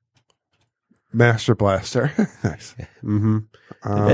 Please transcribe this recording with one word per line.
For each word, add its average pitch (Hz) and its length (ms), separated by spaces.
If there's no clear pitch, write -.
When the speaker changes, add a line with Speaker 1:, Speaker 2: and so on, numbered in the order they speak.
Speaker 1:
Master 117 420
Blaster. 104 600
<laughs> - 280
Nice. - 300
Speaker 2:
Mm-hmm. 107 360
Did 104 720
I - 20